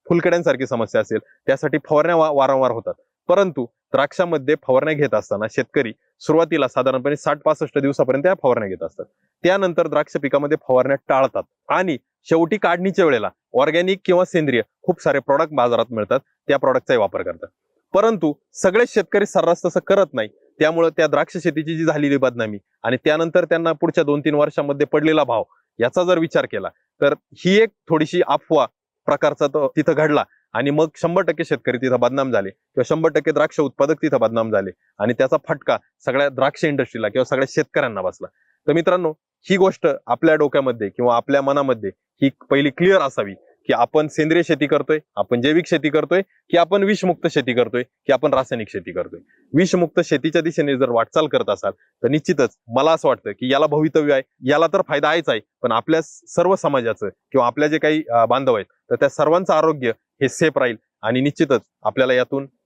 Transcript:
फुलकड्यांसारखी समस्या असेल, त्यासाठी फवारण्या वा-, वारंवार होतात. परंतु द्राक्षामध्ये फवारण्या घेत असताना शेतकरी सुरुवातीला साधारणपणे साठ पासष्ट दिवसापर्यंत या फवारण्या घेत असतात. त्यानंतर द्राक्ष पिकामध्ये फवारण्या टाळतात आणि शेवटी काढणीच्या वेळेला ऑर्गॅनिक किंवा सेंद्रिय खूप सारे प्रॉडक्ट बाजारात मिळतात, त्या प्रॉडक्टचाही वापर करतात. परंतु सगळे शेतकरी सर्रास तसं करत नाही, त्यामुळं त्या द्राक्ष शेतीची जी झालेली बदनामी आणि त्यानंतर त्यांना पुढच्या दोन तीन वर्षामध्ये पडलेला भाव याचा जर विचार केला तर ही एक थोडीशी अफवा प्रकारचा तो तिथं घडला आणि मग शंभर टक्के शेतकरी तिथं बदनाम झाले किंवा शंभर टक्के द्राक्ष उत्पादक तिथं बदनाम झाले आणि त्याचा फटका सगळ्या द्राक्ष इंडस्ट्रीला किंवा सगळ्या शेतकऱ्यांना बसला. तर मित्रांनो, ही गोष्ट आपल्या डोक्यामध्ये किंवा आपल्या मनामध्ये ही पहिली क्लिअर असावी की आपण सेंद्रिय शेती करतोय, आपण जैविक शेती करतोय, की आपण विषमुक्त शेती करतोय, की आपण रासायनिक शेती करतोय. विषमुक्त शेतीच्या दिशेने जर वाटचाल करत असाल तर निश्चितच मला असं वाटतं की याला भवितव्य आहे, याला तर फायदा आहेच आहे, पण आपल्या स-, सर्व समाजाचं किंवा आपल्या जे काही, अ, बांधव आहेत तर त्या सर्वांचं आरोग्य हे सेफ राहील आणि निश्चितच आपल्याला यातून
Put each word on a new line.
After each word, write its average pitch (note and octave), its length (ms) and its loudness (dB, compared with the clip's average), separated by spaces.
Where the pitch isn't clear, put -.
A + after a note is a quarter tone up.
फुलकड्यांसारखी E3+ 580 0
समस्या A#2 340 -2
असेल, G#2+ 180 -2
त्यासाठी C3+ 320 -2
फवारण्या D3+ 280 2
वा-, D#3 160 2
वारंवार C3+ 380 2
होतात. A2+ 240 -6
परंतु F3 360 2
द्राक्षामध्ये D3 920 -2
फवारण्या C#3 280 2
घेत D3 200 -2
असताना G#2 360 -2
शेतकरी B2+ 420 -4
सुरुवातीला D#3 480 0
साधारणपणे C3 480 -2
साठ D3 220 -4
पासष्ट D3+ 400 -2
दिवसापर्यंत C#3 480 0
या F#3 160 4
फवारण्या A#2 260 0
घेत F2 140 -10
असतात. E2+ 220 -10
त्यानंतर F3+ 420 2
द्राक्ष D3 300 -2
पिकामध्ये C#3+ 400 -2
फवारण्या B2+ 280 2
टाळतात C3+ 340 0
आणि E3 300 -2
शेवटी E3 320 0
काढणीच्या F3+ 480 0
वेळेला A2+ 260 0
ऑर्गॅनिक E3+ 500 0
किंवा F3+ 200 2
सेंद्रिय C#3 380 0
खूप - 200 -4
सारे C#3 160 2
प्रॉडक्ट D3+ 340 0
बाजारात A#2+ 380 0
मिळतात, A2+ 300 -2
त्या C#3 80 2
प्रॉडक्टचाही B2+ 420 0
वापर G2 240 -2
करतात. E2+ 260 -10
परंतु F#3+ 380 0
सगळे G3+ 360 2
शेतकरी G3+ 380 0
सर्रास E3+ 380 0
तसं F3 160 -2
करत G3 320 2
नाही, A2 160 -4
त्यामुळं E3 300 2
त्या D#3+ 180 0
द्राक्ष D3 300 -2
शेतीची D#3+ 400 -4
जी D#3+ 80 -4
झालेली D3 320 0
बदनामी A#2+ 420 -2
आणि A#2+ 140 -2
त्यानंतर D#3+ 480 0
त्यांना E3 280 -2
पुढच्या D#3+ 320 -2
दोन D3 160 0
तीन D3 140 -2
वर्षामध्ये D3 520 0
पडलेला D#3 380 2
भाव A2+ 180 -2
याचा B2 240 0
जर F3+ 140 2
विचार D#3+ 260 0
केला G2 240 -8
तर C#3+ 140 2
ही G3 260 2
एक A3+ 80 2
थोडीशी D#3+ 380 0
अफवा - 400 0
प्रकारचा C#3+ 400 0
तो C#3 300 -2
तिथं D#3+ 200 0
घडला D3 280 2
आणि C3 180 -2
मग D#3 240 2
शंभर F3 280 -2
टक्के E3 220 -2
शेतकरी B2+ 320 -4
तिथं B2 240 0
बदनाम C3 320 -2
झाले G2 180 -2
किंवा - 320 -6
शंभर D#3+ 260 0
टक्के D#3 240 -2
द्राक्ष D3 280 -2
उत्पादक C#3+ 420 0
तिथं C#3 180 0
बदनाम A2+ 300 0
झाले G2 200 -2
आणि A2 140 -2
त्याचा C3 240 0
फटका C#3 300 -4
सगळ्या C#3 240 0
द्राक्ष C3+ 360 -4
इंडस्ट्रीला B2+ 440 -2
किंवा B2+ 160 0
सगळ्या - 260 -2
शेतकऱ्यांना C3 520 -4
बसला. F#2 240 -8
तर C#3+ 40 2
मित्रांनो, E3+ 400 0
ही F#3+ 140 0
गोष्ट F#3+ 300 2
आपल्या D#3 280 2
डोक्यामध्ये C3+ 540 0
किंवा A#2+ 280 0
आपल्या C#3 260 0
मनामध्ये C3+ 480 -2
ही C3+ 80 2
पहिली C#3 200 2
क्लिअर F#3 300 2
असावी A2+ 340 -4
की C3+ 60 0
आपण C#3+ 360 0
सेंद्रिय D#3+ 340 0
शेती D3 240 -2
करतोय, D3+ 320 0
आपण A#2+ 240 -2
जैविक D#3 260 2
शेती D#3 220 0
करतोय, D#3 340 0
की - 340 -6
आपण E3+ 260 2
विषमुक्त F#3 440 0
शेती C3 280 0
करतोय, B2 280 0
की - 300 -6
आपण C3+ 220 0
रासायनिक B2 360 -4
शेती F2+ 220 -12
करतोय. E2+ 280 -8
विषमुक्त F3 500 0
शेतीच्या D#3 380 -2
दिशेने D3 340 -2
जर B2+ 140 0
वाटचाल A#2+ 360 0
करत A#2+ 240 -2
असाल G2 220 -4
तर A#2 60 0
निश्चितच C#3+ 480 -2
मला C3+ 240 0
असं D#3+ 160 0
वाटतं A2+ 220 -2
की B2+ 220 -4
याला D3 140 2
भवितव्य D3 460 0
आहे, C3+ 100 0
याला D3+ 160 2
तर F#3 220 0
फायदा D3+ 200 -2
आहेच D#3+ 200 -2
आहे, A2+ 120 0
पण A#2 100 0
आपल्या D#3 300 0
स-, - 240 -14
सर्व F3+ 300 0
समाजाचं A#2 520 -2
किंवा A#2+ 380 -2
आपल्या D3 220 0
जे D3+ 100 -2
काही, D#3 320 0
अ, A#2 160 4
बांधव B2+ 280 2
आहेत G2+ 120 -4
तर B2 40 -2
त्या C#3 140 2
सर्वांचं E3 440 0
आरोग्य D#3 380 0
हे C3+ 80 0
सेफ D3+ 300 0
राहील B2+ 180 -2
आणि A#2+ 180 -2
निश्चितच C#3 400 0
आपल्याला B2+ 300 0
यातून C#3 340 -2